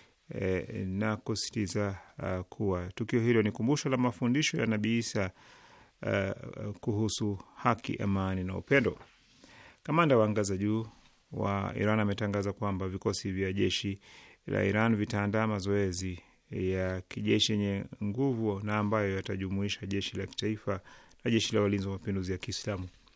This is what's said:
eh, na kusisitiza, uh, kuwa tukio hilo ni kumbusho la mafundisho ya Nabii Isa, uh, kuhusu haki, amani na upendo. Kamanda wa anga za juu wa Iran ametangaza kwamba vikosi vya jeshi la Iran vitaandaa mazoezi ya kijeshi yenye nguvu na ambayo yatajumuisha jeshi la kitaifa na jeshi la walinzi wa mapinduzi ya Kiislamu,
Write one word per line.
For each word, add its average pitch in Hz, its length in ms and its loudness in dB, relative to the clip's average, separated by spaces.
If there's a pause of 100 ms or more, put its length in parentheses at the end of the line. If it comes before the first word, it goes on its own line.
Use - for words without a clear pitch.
(340)
eh, 98 520 -2
na 104 300 -2
kusisitiza, 101 840 -2 (200)
uh, 92 260 -4
kuwa 92 500 -2
tukio 117 260 0
hilo 113 220 4
ni 104 100 0
kumbusho 135 360 0
la 131 80 2
mafundisho 127 600 2
ya 123 100 0
Nabii 113 320 2
Isa, 101 320 -2 (720)
uh, 101 800 -2
kuhusu 104 580 0 (160)
haki, - 420 0
amani 95 480 0
na 92 120 -4
upendo. 110 420 2 (840)
Kamanda 151 340 4
wa 110 100 8
anga 107 160 2
za 98 140 0
juu 107 300 0 (460)
wa 98 440 -2
Iran 107 240 2
ametangaza 101 520 0
kwamba 95 360 -2
vikosi 98 440 -2
vya 95 200 0
jeshi 98 480 0 (460)
la 101 180 2
Iran 107 320 4
vitaandaa 104 500 0
mazoezi 95 760 -2 (300)
ya 92 500 -2
kijeshi 107 520 0
yenye 101 320 0 (200)
nguvu 113 580 0
na 104 160 0
ambayo 104 380 2
yatajumuisha 98 680 -2
jeshi 98 300 -4
la 95 100 -4
kitaifa 104 540 -4 (440)
na 117 60 0
jeshi 110 240 2
la 104 60 4
walinzi 101 260 2
wa 98 60 -4
mapinduzi 95 400 -4
ya 90 60 -2
Kiislamu, 92 500 -6 (280)